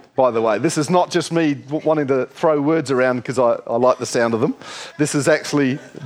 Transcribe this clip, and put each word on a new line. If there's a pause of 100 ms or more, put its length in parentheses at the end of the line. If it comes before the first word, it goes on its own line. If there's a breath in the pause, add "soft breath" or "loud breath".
(160)
by
the
way.
This
is
not
just
me
w-,
wanting
to
throw
words
around
'cause
I,
I
like
the
sound
of
them. (460 loud breath)
This
is
actually (260)